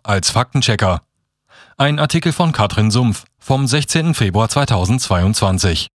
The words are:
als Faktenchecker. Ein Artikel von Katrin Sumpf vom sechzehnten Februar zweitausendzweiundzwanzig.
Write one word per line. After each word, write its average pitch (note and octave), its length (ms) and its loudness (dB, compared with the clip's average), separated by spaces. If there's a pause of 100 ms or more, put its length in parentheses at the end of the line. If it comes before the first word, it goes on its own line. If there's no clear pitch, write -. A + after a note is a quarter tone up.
als G2 300 -2
Faktenchecker. A2 720 -2 (760)
Ein D3 220 0
Artikel D#3+ 320 0
von E3 200 0
Katrin G#2+ 380 0
Sumpf A2+ 360 0 (120)
vom C3+ 300 -2
sechzehnten D3+ 480 0
Februar G#2 340 0
zweitausendzweiundzwanzig. F#2+ 1500 0